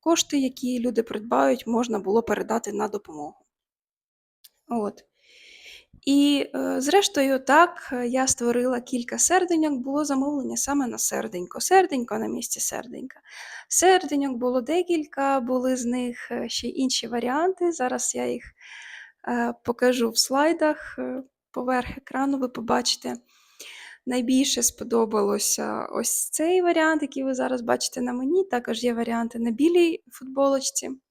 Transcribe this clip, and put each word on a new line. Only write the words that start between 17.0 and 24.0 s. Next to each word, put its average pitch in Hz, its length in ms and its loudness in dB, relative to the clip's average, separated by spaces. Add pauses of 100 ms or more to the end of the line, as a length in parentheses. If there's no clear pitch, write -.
варіанти. 294 680 0
Зараз 254 420 -2
я 247 120 -2
їх, 247 180 -4 (840)
е, 240 260 0 (100)
покажу 240 460 2
в 226 80 -4
слайдах, 302 800 0
е, 254 240 -6 (280)
поверх 254 480 -4
екрану 269 400 -2
ви 254 100 -2
побачите. 247 680 -2 (920)